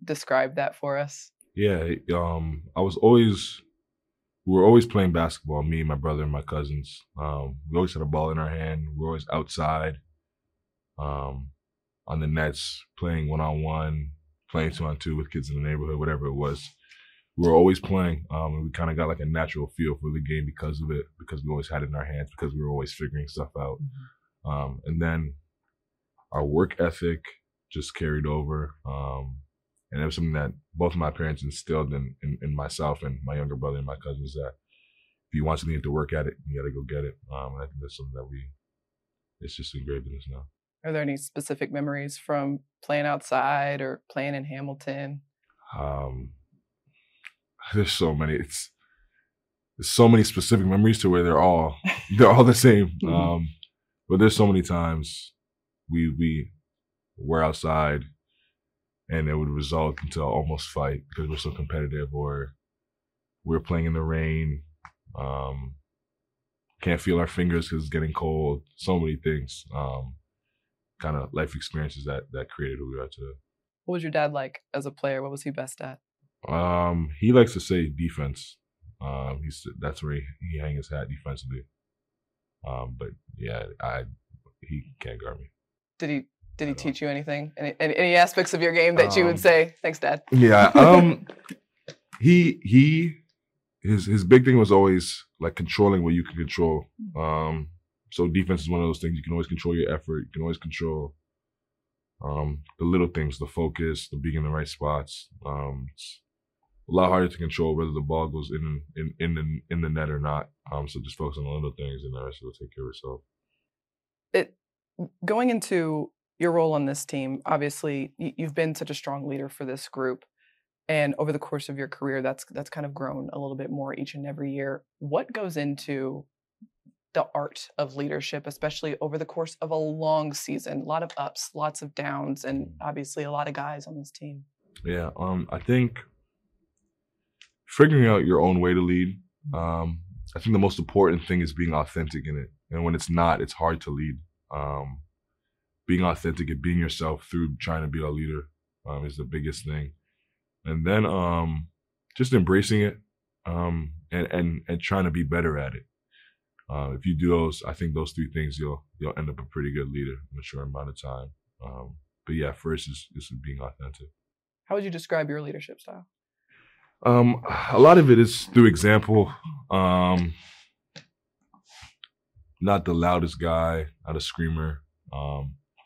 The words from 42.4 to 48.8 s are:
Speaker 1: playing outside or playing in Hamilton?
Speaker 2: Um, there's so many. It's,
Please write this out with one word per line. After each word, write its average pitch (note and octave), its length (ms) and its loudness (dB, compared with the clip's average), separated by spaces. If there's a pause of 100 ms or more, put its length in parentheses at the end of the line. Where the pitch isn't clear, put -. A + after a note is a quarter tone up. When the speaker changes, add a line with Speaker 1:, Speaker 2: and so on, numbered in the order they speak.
Speaker 1:
playing D3 240 -2
outside C#3+ 760 -2
or C3 280 -8
playing C#3+ 240 -6
in C3+ 120 -6
Hamilton? C#3 760 -10 (560)
Speaker 2:
Um, C2+ 540 -6 (1400)
there's G2+ 180 2
so D#2+ 240 0
many. D2+ 200 -2
It's, - 360 -8 (1080)